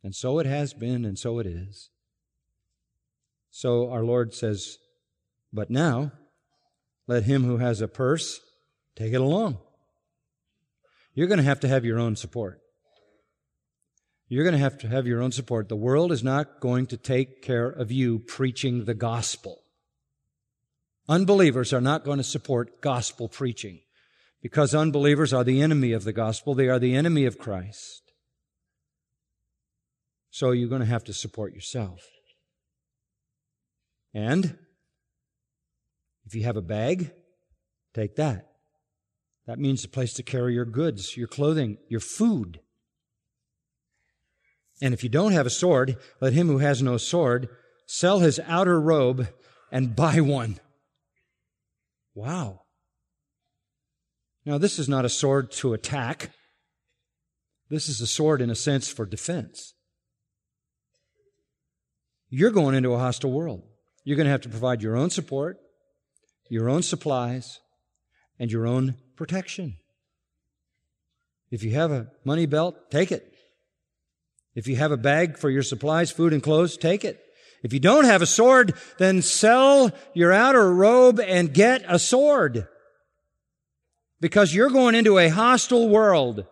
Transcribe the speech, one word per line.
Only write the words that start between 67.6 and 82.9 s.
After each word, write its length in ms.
and 140
your 140
own 300
protection. 600
If 140
you 80
have 180
a 220
money 220
belt, 440
take 200
it. 240
If 140
you 80
have 160
a 40
bag 400
for 140
your 140
supplies, 460
food, 220
and 100
clothes, 340
take 280
it. 160
If 80
you 80
don't 240
have 180
a 40
sword, 480
then 220
sell 720
your 180
outer 400
robe 460
and 340
get 360
a 100
sword. 720